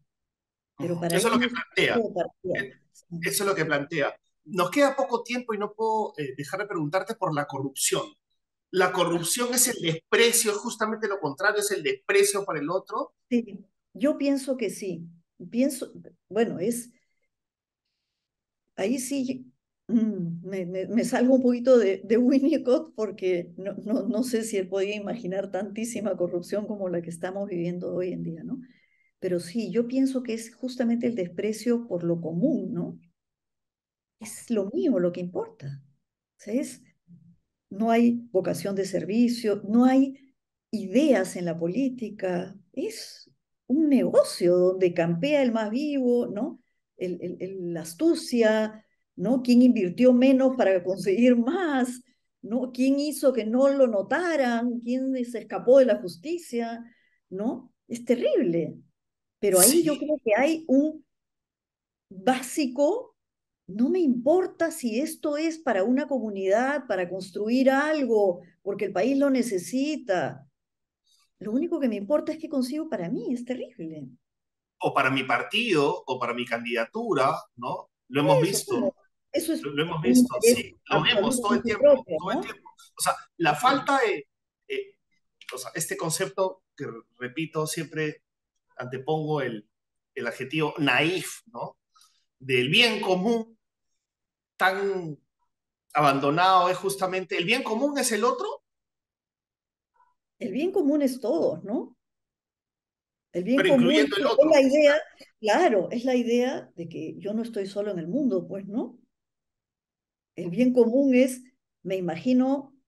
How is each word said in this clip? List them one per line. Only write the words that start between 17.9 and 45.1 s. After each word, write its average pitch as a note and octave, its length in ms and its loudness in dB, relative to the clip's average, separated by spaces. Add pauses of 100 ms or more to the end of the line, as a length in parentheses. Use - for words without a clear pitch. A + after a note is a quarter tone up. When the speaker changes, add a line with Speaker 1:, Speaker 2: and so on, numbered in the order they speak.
Speaker 1:
ahí A3+ 220 -2
sí, C4 540 -6 (360)
mm, F3+ 580 -2
me, F#3+ 200 -6
me, F#3 200 -6
me A#3 180 0
salgo B3 300 4
un C4 80 4
poquito B3 360 6
de, G3 260 2
de A3 140 2
Winnicott C4+ 760 2
porque F#3 640 -4
no, F#3+ 180 -10 (100)
no, G3+ 240 -4
no G#3+ 140 -2
sé A3+ 220 -2
si G#3 120 -6
él F#3 120 -2
podía G3 280 -2
imaginar G3 540 -6
tantísima G3+ 640 -6
corrupción F3+ 500 -4
como G3 220 -6
la F3 140 -4
que E3+ 80 -12
estamos G3 380 -8
viviendo F3 460 -4
hoy F3+ 180 -4
en E3+ 100 -8
día, E3 220 -10
¿no? - 160 -10 (580)
Pero F3+ 220 -2
sí, G3+ 300 -6
yo A#3 160 0
pienso C4 360 0
que A3+ 120 -6
es - 200 -10
justamente A#3 520 -2
el A#3 80 -2
desprecio G#3+ 760 -2
por F3 160 -4
lo E3+ 160 0
común, F#3 520 -2
¿no? - 260 -6 (1200)
Es - 320 -16
lo G3+ 220 0
mío D4 260 0
lo F3 140 2
que F3+ 80 -8
importa. F3+ 640 -10 (560)
O - 40 -20
sea, G#3+ 120 -6
es, - 280 -6 (880)
no A3 200 -2
hay A#3 300 4 (120)
vocación F#3 420 -2
de F#3+ 100 -2
servicio, G3+ 840 0
no A#3+ 180 6
hay C4+ 480 2 (360)
ideas G3 640 2
en F3+ 100 -4
la E3 120 -4
política, F#3+ 1000 -4 (160)
es - 580 -10 (360)
un D4+ 220 2
negocio G3+ 680 2
donde F#3 360 2
campea E3+ 480 0